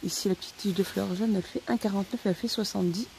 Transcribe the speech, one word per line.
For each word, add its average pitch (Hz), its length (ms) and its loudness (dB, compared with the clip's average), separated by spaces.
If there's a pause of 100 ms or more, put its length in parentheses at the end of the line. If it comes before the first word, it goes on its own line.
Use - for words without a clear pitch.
Ici, - 260 0
la 185 60 4
petite - 220 -12
tige 202 160 0
de 190 100 4
fleurs 190 320 0
jaunes, 214 200 4
elle 185 60 2
fait - 260 -4
un 233 100 2
quarante-neuf 196 480 0
et 208 40 4
elle 175 60 2
fait - 120 -4
soixante-dix 196 600 0 (120)